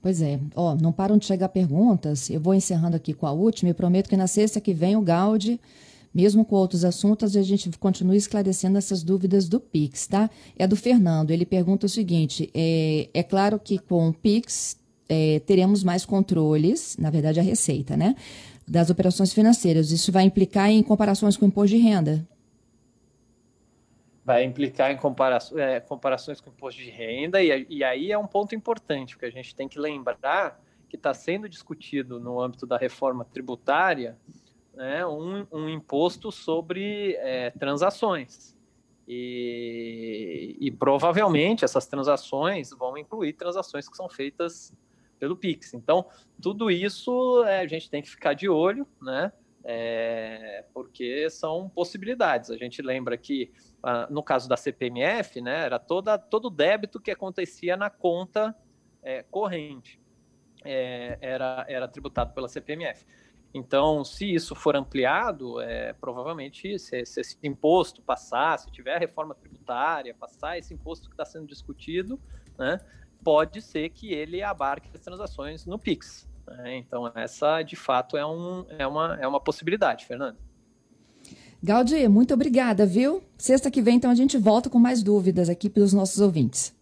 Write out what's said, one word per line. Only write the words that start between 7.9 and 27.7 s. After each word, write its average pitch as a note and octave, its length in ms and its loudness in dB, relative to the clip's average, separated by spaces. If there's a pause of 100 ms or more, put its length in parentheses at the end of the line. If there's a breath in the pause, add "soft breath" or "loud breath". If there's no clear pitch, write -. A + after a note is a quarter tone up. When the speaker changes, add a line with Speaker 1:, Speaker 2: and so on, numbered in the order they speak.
Speaker 1:
esclarecendo G3 640 2
essas F#3+ 260 -2
dúvidas F#3 440 2
do G#3 120 0
Pix, - 480 -4
tá? G#3+ 220 2 (280 loud breath)
É F#3 80 2
do F#3+ 100 4
Fernando. F3 540 4
Ele E3+ 160 2
pergunta F#3 400 0
o G3 40 0
seguinte: E3+ 640 0
é, D#3+ 600 0
é E3+ 80 0
claro G3+ 380 0
que G3 180 -4
com E3+ 320 2
o D#3+ 40 0
Pix, - 680 -2 (260)
é, D#3 340 2
teremos F#3+ 420 4
mais F3+ 200 0
controles, E3+ 960 2
na D#3 140 -2
verdade D#3 280 2
a E3+ 40 4
Receita, C#3+ 520 0
né? F#3+ 200 2 (520 loud breath)
Das E3 220 4
operações F#3 420 2
financeiras. F3+ 600 6
Isso E3 200 0
vai F#3 120 6
implicar G3 480 4
em A3 100 8
comparações G3+ 560 4
com G#3 80 4
o - 20 8
imposto G3+ 280 4
de A#3 60 6
renda? E3 460 4 (2000)
Speaker 2:
Vai B2 200 4
implicar C3+ 480 0
em C#3 60 -4
compara-, C3 420 0 (160)
é, C3 240 -2
comparações C3+ 600 -6
com C3+ 120 -20
o - 20 -20
imposto C3 260 -16
de B2 120 -20
renda, C3 500 -2
e, C#3 260 2
e C#3+ 160 -4